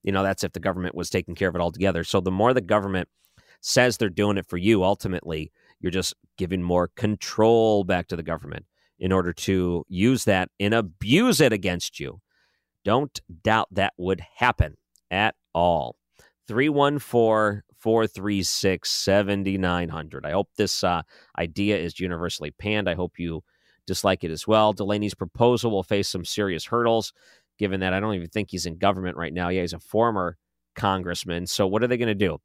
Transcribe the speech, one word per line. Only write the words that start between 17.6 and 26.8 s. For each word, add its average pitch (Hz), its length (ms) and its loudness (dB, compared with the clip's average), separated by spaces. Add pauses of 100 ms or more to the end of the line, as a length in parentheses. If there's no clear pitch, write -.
four 113 300 2
three 98 360 -2
six, - 460 0
seven 98 540 0
nine 90 460 0
hundred. 78 360 -12
I 73 60 -4
hope 98 240 -2
this, - 280 -2
uh, 87 180 0 (360)
idea 98 400 -2
is 85 220 -6
universally 85 520 -6
panned. 104 380 -2
I 82 60 -2
hope 90 240 -6
you 85 240 -8 (420)
dislike 95 380 -2
it 82 80 -6
as 78 160 -8
well. 107 260 6
Delaney's 104 400 -2
proposal 117 580 0
will 95 120 -2
face 101 240 0
some 90 180 -6
serious 95 400 -2
hurdles, 117 480 0 (440)